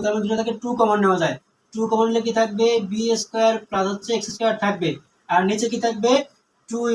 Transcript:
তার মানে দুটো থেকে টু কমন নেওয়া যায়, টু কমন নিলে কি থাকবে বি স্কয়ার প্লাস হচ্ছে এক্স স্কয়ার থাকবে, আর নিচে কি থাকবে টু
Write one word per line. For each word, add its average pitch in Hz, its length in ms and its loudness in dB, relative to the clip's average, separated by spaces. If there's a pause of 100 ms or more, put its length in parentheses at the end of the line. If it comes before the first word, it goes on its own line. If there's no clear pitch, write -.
তার 208 100 0
মানে 214 120 -2
দুটো 220 160 -2
থেকে 226 120 -2 (100)
টু 240 60 -6 (120)
কমন 208 240 4
নেওয়া 190 180 4
যায়, 160 140 0 (360)
টু 220 80 -6 (100)
কমন 226 180 2
নিলে 226 180 0
কি 226 120 0
থাকবে 220 280 2 (240)
বি 220 120 -2 (200)
স্কয়ার 226 320 2 (140)
প্লাস 196 220 -2
হচ্ছে 202 260 -6
এক্স - 180 -6
স্কয়ার 220 200 0 (100)
থাকবে, 175 260 -2 (380)
আর 175 120 2 (100)
নিচে 220 220 0
কি 233 140 -2
থাকবে 226 260 0 (560)
টু 226 100 -6 (160)